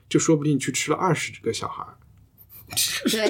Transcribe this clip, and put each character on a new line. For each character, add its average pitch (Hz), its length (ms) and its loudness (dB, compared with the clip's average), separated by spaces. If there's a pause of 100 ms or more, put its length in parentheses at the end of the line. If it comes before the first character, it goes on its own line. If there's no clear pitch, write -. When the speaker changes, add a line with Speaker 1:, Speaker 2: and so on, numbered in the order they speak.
(100)
Speaker 1:
就 151 100 4
说 165 160 4
不 143 80 -4
定 147 120 4
你 - 20 -2
去 123 120 -4
吃 - 200 -4
了 156 60 2
二 180 180 2
十 - 260 -4
个 113 140 -2
小 - 120 -4
孩。 - 200 -10 (1200)
Speaker 2:
对， 220 200 2